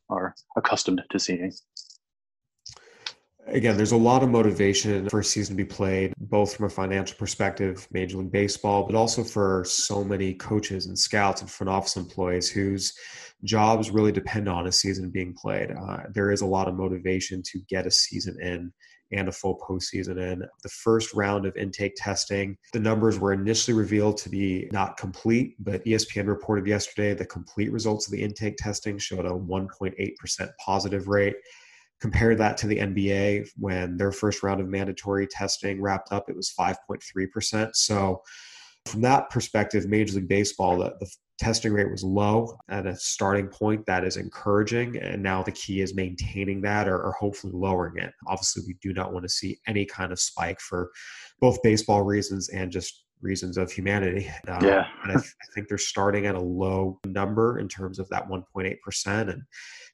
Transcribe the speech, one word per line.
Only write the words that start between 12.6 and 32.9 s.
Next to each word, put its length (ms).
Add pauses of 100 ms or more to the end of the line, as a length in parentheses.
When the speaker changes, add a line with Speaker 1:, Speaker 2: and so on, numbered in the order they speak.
Speaker 2:
jobs 460
really 220
depend 380
on 160
a 60
season 380
being 220
played. 380
Uh, 300 (120)
there 180
is 120
a 40
lot 220
of 60
motivation 680
to 180 (100)
get 160
a 40
season 520
in 280 (420)
and 160
a 40
full 280
postseason 580
in. 240 (220)
The 40
first 460
round 320
of 100
intake 380
testing, 640 (140)
the 80
numbers 400
were 120
initially 440
revealed 400
to 120
be 440
not 240
complete, 640
but 260
E 80
S 120
P 120
N 80
reported 400
yesterday 480
the 100
complete 460
results 380
of 40
the 80
intake 360
testing 420
showed 260
a 120
one 320
point 300
eight 180
percent 420
positive 480
rate. 300 (640)
Compare 340
that 220
to 100
the 140
N 140